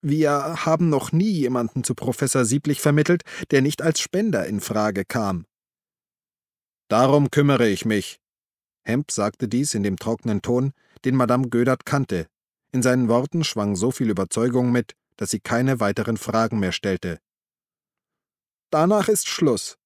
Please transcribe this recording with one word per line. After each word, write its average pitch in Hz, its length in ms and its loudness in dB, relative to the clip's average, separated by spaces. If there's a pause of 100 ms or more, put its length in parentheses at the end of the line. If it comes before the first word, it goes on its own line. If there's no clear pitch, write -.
„Wir 151 640 0
haben 160 240 2
noch 143 220 0
nie 202 220 2
jemanden 127 500 0
zu - 140 -4
Professor 127 480 0
Sieblich 139 360 0
vermittelt, 151 440 2 (260)
der 135 120 4
nicht 143 200 -2
als 160 160 0
Spender 175 480 -2
in 98 140 -4
Frage 104 440 -2
kam.“ 98 400 -4 (1400)
„Darum 135 440 4
kümmere 139 360 4
ich 98 160 -2
mich.“ 107 360 -2 (600)
Hemp 127 280 -2
sagte 107 380 -4
dies 127 260 -2
in 104 80 -2
dem 98 160 -2
trockenen 110 420 -4
Ton, 127 320 0 (320)
den 131 120 0
Madame 127 320 2
Gödert 120 360 2
kannte. 101 440 -4 (440)
In 127 100 -2
seinen 127 260 2
Worten 139 360 0
schwang 104 320 -2
so 110 140 0
viel 123 180 -2
Überzeugung 120 640 0
mit, 120 220 -2 (220)
dass - 140 -6
sie 107 100 -4
keine 127 400 0
weiteren 107 360 -2
Fragen 110 440 -2
mehr 92 120 0
stellte. 92 480 -4 (1500)
„Danach 185 380 2
ist 214 200 0
Schluss. - 580 0